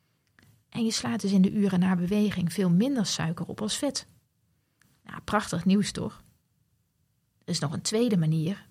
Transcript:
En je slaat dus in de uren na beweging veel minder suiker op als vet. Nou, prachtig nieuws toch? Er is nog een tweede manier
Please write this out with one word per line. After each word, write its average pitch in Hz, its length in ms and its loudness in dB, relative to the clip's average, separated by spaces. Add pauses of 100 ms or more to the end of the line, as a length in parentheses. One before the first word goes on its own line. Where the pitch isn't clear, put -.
(680)
En 226 160 -4
je 226 60 2
slaat 233 300 -4
dus 196 120 0
in 190 100 6
de 196 100 4
uren 196 280 2
na 185 160 2
beweging 180 560 0
veel 185 180 2
minder 226 360 4
suiker 165 400 -4
op - 140 -8
als 208 160 -4
vet. 277 300 -4 (1000)
Nou, - 160 -14
prachtig 196 440 -4
nieuws 190 280 2
toch? - 300 -8 (1200)
Er 175 100 -4
is - 40 -4
nog 156 140 -2
een - 100 -8
tweede 220 340 2
manier 160 540 0